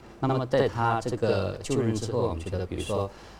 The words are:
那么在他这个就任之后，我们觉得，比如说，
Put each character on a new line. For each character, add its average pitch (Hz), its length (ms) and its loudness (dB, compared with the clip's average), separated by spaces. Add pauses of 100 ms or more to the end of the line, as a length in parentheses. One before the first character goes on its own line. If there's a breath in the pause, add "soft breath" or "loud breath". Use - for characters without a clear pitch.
(200 loud breath)
那 131 100 2
么 131 160 2
在 127 240 4
他 117 320 2
这 113 160 -2
个 98 440 2
就 131 200 0
任 113 120 2
之 107 200 -4
后， 117 160 2
我 90 40 -4
们 80 60 -4
觉 85 100 -8
得， 92 160 -2
比 87 100 -6
如 87 80 -4
说， 98 260 0 (300 loud breath)